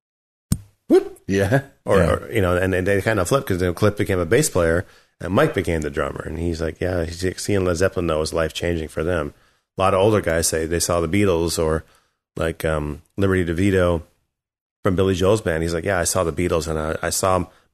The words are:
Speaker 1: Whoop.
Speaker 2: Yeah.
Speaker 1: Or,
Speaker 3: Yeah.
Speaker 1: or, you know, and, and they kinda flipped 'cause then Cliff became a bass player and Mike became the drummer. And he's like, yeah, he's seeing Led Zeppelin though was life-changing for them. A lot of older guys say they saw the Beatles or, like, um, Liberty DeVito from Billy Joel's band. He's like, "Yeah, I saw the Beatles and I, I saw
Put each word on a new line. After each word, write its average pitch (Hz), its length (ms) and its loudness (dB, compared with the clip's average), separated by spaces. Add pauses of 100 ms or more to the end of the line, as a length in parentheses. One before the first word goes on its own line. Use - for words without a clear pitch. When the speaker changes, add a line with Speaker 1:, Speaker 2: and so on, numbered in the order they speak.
(880)
Speaker 1:
Whoop. - 380 2
Speaker 2:
Yeah. 98 360 2 (240)
Speaker 1:
Or, 101 100 4
Speaker 3:
Yeah. 87 160 4
Speaker 1:
or, - 200 -2
you 107 100 2
know, 90 140 2
and, 92 180 2
and 90 120 0
they 98 140 2
kinda 107 240 0
flipped 135 240 0
'cause 92 100 0
then 90 140 0
Cliff 104 240 0
became 95 220 0
a 85 80 0
bass 127 240 2
player 85 340 2 (380)
and 85 100 -6
Mike 147 220 2
became 85 260 -2
the 76 100 -4
drummer. 71 360 -6
And 78 120 -8
he's 85 220 -4
like, 80 220 -6
yeah, 90 220 -2
he's 85 360 -6
seeing 98 240 0
Led 90 120 0
Zeppelin 90 320 0
though 76 120 0
was 80 140 -4
life-changing 82 540 -4
for - 140 -6
them. 80 300 -2 (460)
A - 20 0
lot 95 140 2
of 92 60 4
older 107 200 4
guys 82 280 0
say 80 180 -2
they 82 140 -2
saw 87 200 0
the 82 80 -2
Beatles 87 540 0
or, 78 220 0 (520)
like, 80 280 -4
um, 76 360 -2 (160)
Liberty 95 280 2
DeVito 87 580 2 (800)
from 95 120 2
Billy 95 180 2
Joel's 90 260 2
band. 82 220 -2
He's 85 100 -2
like, 85 120 -4
"Yeah, 95 140 -2
I 85 60 0
saw 92 200 0
the 82 80 -2
Beatles 85 360 -2
and 78 100 -4
I, 78 220 -4
I 85 100 -4
saw 92 360 0 (280)